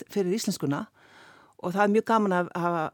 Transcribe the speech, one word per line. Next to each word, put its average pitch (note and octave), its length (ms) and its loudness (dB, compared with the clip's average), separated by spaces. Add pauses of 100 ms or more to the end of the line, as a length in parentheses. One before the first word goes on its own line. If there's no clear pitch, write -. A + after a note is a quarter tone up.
fyrir G3 300 -2
íslenskuna F3 480 -4 (720)
og F3 160 -6
það G3+ 80 4
er G#3 100 4
mjög G#3+ 140 2
gaman G#3 300 2
að F3 180 -2
hafa, E3+ 380 -2